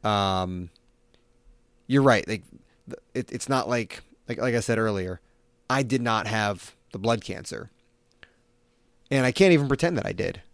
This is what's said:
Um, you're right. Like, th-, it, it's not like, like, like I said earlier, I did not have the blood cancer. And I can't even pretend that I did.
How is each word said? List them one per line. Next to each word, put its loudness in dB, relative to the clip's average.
Um, 0
you're 4
right. 4
Like, -6
th-, -12
it, -6
it's -8
not 0
like, -4
like, -6
like 0
I 2
said 0
earlier, -2
I 2
did 0
not 0
have -2
the -10
blood 0
cancer. -12
And 2
I 2
can't 6
even 4
pretend 0
that -4
I -4
did. -6